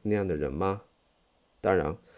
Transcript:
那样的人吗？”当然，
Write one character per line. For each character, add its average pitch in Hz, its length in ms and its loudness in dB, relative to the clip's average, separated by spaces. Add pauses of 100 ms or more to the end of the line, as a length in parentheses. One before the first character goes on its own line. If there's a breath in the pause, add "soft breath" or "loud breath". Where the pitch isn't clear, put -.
那 104 120 0
样 101 120 0
的 87 100 -2
人 71 160 -4
吗？” 95 300 -2 (800)
当 95 160 4
然， 76 200 0 (220 soft breath)